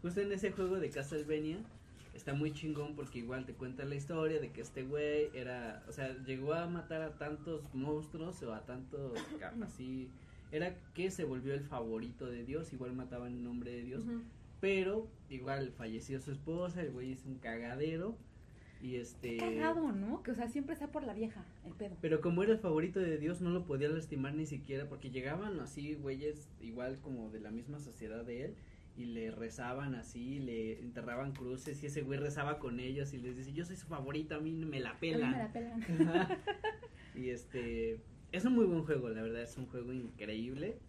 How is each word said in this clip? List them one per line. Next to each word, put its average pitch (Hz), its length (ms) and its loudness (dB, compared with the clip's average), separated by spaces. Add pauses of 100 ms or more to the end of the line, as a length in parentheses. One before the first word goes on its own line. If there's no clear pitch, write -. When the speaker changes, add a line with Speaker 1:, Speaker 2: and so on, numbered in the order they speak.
Speaker 1:
Justo 175 180 2
en 202 120 2
ese 190 180 2
juego 190 300 4
de 139 100 2
Castlevania 151 680 2 (560)
está 139 200 -2
muy 147 180 4
chingón 147 440 -2
porque 131 240 -4
igual 127 260 -2
te 127 80 -6
cuenta 131 320 -4
la 143 80 0
historia 156 460 4
de 123 100 -2
que 113 100 -8
este 131 220 -6
güey 147 500 4
era, 123 560 -4
o - 40 -8
sea, 131 220 -2 (100)
llegó 135 280 0
a 170 140 2
matar 165 340 -2
a 151 160 -2
tantos 147 580 -4
monstruos 151 680 0
o 117 100 -2
a 107 140 -6
tantos 131 520 -4 (200)
ca-, - 160 -6
Speaker 2:
Ujú. 226 100 -2
Speaker 1:
así, 131 460 -6 (420)
era 175 220 2 (200)
que 185 180 2
se 170 120 0
volvió 131 300 0
el 143 80 0
favorito 117 640 -2
de 120 180 -4
Dios, 156 280 -2
igual 127 220 -2
mataba 123 340 -4
en 123 160 -2
nombre 120 260 -2
de 120 140 -4
Dios, 131 180 -2
Speaker 2:
Ujú. 233 200 -2 (380)
Speaker 1:
pero 196 460 4 (220)
igual 135 480 0
falleció 117 440 -2
su 139 120 -4
esposa, 175 500 0
el 147 80 0
güey 127 220 -4
es - 120 -6
un 135 140 -4
cagadero 143 760 0 (680)
y 127 140 -2
este 117 400 -4
Speaker 3:
Qué - 20 0
cagado, 311 540 4
¿no? 214 320 0
Que, 277 80 0
o - 20 2
sea, 233 140 0
siempre 285 260 0
sea 285 160 -4
por 294 140 -2
la 214 100 -2
vieja, 214 300 -2 (200)
el 165 100 -8
pedo. 190 260 -4
Speaker 1:
Pero 156 200 6
como 175 220 6
era 214 100 10
el 220 60 8
favorito 165 400 4
de 165 200 4
Dios, 170 220 2
no 175 100 4
lo 175 160 4
podía 143 220 4
lastimar 147 460 0
ni 156 120 2
siquiera, 139 420 -2
porque 135 220 -8
llegaban 151 500 0
así 147 340 -4
güeyes 143 540 -2 (120)
igual 123 400 -4
como 117 300 -4
de 110 100 -6
la 107 120 -6
misma 127 260 -6
sociedad 113 460 -6
de 123 220 -4
él, 208 80 -6 (420)
y 123 80 -6
le 113 260 -2
rezaban 123 640 -2
así, 123 460 -4
le 113 400 0
enterraban 120 520 -2
cruces, 135 500 -4
y 147 40 -2
ese 143 160 0
güey 135 160 0
rezaba 147 400 2
con 123 220 -2
ellos, 139 340 0
y 127 40 -4
les 123 180 -4
dice, 131 160 -6
"Yo 165 120 0
soy 185 120 -6
su - 100 -12
favorito, 151 480 -2
a 151 60 0
mí 156 120 0
me 160 280 0
la 117 100 0
Speaker 3:
A 113 40 -6
mí - 60 -12
Speaker 1:
pelan". 208 300 6
Speaker 3:
me 254 80 4
la 214 140 0
pelan. 233 300 -2 (260)
Speaker 1:
Ajá. 175 300 6
<laughs> - 760 -2
Y 127 160 0
este, 117 720 0 (320)
es 190 120 0
un 254 100 10
muy 233 100 12
buen 170 200 6
juego, 135 260 4
la 110 120 0
verdad, 113 200 0
es 117 160 -8
un 127 80 -4
juego 123 260 -4
increíble 123 840 -2 (100)